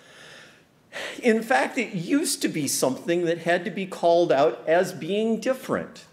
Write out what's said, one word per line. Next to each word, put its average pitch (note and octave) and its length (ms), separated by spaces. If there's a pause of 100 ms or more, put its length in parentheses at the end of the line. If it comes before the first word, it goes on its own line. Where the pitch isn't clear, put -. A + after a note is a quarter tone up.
(1200)
In A3+ 200
fact, C4 380
it A3 140
used C4+ 500
to - 40
be D3 200
something E3+ 580
that E3 140
had F3 260
to G#3 60
be F#3+ 160
called E3+ 440
out D3 360
as F3 260
being G#3+ 460
different. G#3+ 720